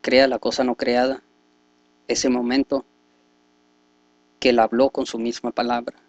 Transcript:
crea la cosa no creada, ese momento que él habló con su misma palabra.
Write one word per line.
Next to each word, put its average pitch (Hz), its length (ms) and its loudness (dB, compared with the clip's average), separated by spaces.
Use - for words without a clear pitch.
crea 131 260 4
la 123 120 -2
cosa 123 240 -2
no 123 100 0
creada, 123 480 0
ese 120 220 0
momento 123 540 0
que 127 100 2
él 120 80 4
habló 117 320 2
con 135 160 -4
su 117 140 -8
misma 117 320 -6
palabra. 120 440 -4